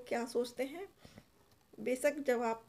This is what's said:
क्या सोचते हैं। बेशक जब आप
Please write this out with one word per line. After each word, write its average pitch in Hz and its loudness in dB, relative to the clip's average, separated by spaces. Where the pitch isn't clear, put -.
क्या 240 0
सोचते 240 -2
हैं। 339 -6
बेशक 254 0
जब 240 6
आप 226 0